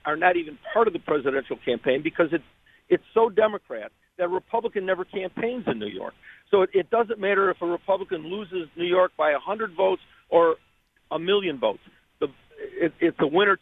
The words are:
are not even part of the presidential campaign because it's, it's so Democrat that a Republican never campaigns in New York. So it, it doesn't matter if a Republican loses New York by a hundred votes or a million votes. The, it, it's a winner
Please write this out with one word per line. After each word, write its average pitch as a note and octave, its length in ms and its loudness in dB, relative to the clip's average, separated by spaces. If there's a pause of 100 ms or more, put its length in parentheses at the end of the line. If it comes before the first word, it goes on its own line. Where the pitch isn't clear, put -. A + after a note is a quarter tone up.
are D3+ 100 -2
not F3 200 2
even D3+ 220 -6 (160)
part A3 140 4
of F#3+ 60 -4
the D#3+ 60 -6
presidential C3+ 680 -2
campaign C3 380 0
because D#3+ 280 0
it's, D#3 120 -2 (460)
it's F3 140 2 (100)
so A3+ 160 4
Democrat F#3+ 640 -2 (260)
that F3+ 80 -2
a - 20 0
Republican G3 580 -4
never F#3 180 -2
campaigns G#3+ 640 -6
in G3+ 120 -2
New G#2 80 -8
York. - 260 -10 (380)
So G3 100 6
it, F#3+ 120 2
it F#3+ 160 0
doesn't A3+ 300 -2
matter G3 300 2
if - 120 -4
a F3 40 -4
Republican F3 600 -4
loses F3+ 480 -8
New E3+ 100 -6
York F3+ 320 2
by D3+ 140 2
a C#3+ 80 0
hundred G3 360 -6
votes F#3+ 260 0 (280)
or E3 280 6 (540)
a A#2+ 60 -4
million F3 420 0
votes. A2 220 0 (380)
The, D3 80 -2 (300)
it, - 420 -4
it's E3 200 0
a D#3 80 2
winner F#3+ 340 4